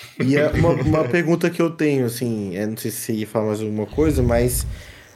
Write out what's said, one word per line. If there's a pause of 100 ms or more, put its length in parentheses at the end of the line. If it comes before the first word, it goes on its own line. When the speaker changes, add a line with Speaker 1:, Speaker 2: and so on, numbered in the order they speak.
(220)
Speaker 1:
E
é
uma,
uma
Speaker 2:
<laughs>
Speaker 1:
pergunta
que
eu
tenho,
assim,
é,
não
sei
se
você
ia
falar
mais
alguma
coisa,
mas, (480)